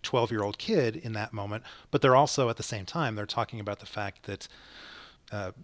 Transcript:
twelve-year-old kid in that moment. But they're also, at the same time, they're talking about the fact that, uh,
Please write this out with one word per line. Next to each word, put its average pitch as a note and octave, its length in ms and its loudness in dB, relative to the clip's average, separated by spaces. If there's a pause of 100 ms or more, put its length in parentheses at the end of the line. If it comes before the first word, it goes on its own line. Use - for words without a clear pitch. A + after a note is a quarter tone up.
twelve-year-old A2+ 560 0
kid C#3 360 2
in A#2 200 -8
that G#2+ 180 -4
moment. G#2 320 -6 (260)
But - 120 2
they're C3 120 10
also, C3+ 360 6
at A2+ 80 -4
the - 40 -8
same G2+ 220 -8
time, B2 320 -2
they're G#2 100 -4
talking A#2 340 -4
about G2+ 200 -6
the G2+ 60 -18
fact - 380 -8
that, G2 220 -8 (840)
uh, G2 200 -8 (120)